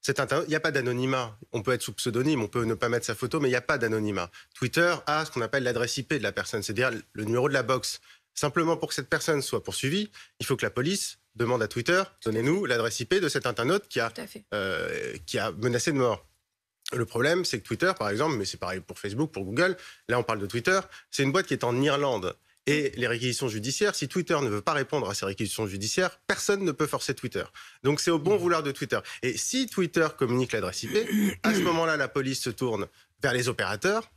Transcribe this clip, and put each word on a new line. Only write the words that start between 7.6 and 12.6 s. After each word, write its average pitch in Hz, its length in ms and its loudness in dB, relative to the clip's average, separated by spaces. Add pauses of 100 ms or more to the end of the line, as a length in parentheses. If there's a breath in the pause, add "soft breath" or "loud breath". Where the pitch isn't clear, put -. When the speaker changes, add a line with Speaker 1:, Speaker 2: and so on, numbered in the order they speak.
Speaker 1:
box. 123 380 -2 (320 loud breath)
Simplement, 165 420 2
pour 160 140 -6
que - 60 -4
cette 135 140 -6
personne 151 320 2
soit 117 220 -2
poursuivie, 170 460 -2 (300 loud breath)
il - 60 -4
faut 135 100 2
que 117 100 -2
la 104 60 0
police 160 480 -2 (160)
demande 117 260 2
à 110 60 0
Twitter, « 170 340 2 (240)
Donnez-nous 127 400 2